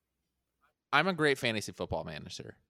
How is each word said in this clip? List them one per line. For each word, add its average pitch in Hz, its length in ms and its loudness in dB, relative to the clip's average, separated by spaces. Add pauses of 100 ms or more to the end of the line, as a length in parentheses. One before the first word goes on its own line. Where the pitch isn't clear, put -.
(920)
I'm 151 160 6
a 196 40 2
great 147 260 4
fantasy 110 340 -2
football 85 320 -4
manager. - 520 -12 (140)